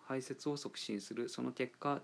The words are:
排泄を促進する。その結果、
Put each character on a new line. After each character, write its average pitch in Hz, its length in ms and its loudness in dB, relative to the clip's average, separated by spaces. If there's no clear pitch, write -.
排 131 140 2
泄 131 280 -2
を 147 80 4
促 - 220 -6
進 104 220 0
す - 120 -8
る。 117 160 2
そ 123 140 -2
の 127 80 2
結 127 300 0
果、 143 240 4